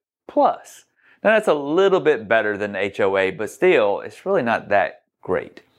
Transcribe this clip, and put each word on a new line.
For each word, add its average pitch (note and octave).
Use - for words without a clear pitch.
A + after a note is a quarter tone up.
plus. -
Now G3
that's A3
a F3+
little E3
bit C3+
better G#2+
than G2+
H G2
O G2
A, F#2+
but G2
still, A2
it's -
really F#3
not A2+
that G2
great. D#2